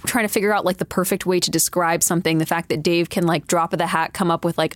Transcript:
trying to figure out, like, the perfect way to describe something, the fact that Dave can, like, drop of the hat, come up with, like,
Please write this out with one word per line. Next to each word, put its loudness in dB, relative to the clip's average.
trying 0
to -4
figure 2
out, 0
like, 0
the -4
perfect -2
way 2
to 0
describe 0
something, 2
the 0
fact -4
that -2
Dave 2
can, 0
like, 0
drop 0
of 0
the 0
hat, -2
come 0
up -2
with, -2
like, -2